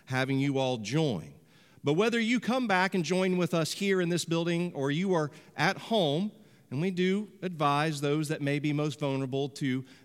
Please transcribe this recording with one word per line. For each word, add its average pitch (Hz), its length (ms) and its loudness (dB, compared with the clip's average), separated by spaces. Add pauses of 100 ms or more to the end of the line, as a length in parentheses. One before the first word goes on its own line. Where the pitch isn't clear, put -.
having 131 320 0
you 135 200 0
all 127 200 0
join. 110 560 -2 (500)
But 139 80 4
whether 220 260 2
you 226 220 2
come 247 260 0
back 190 280 2
and 180 100 0
join 185 320 2
with 175 160 0
us 160 200 0
here 196 280 0
in 170 80 0
this 175 160 0
building 170 500 0
or 139 160 -2
you 185 220 0
are 151 180 2 (260)
at 165 200 2
home, 190 560 0 (380)
and 127 100 -4
we 190 100 0
do 190 380 0 (140)
advise 151 580 0
those 147 280 0
that 151 120 -4
may 143 180 0
be 147 140 0
most 147 260 -2
vulnerable 135 520 -2
to 131 340 -4 (200)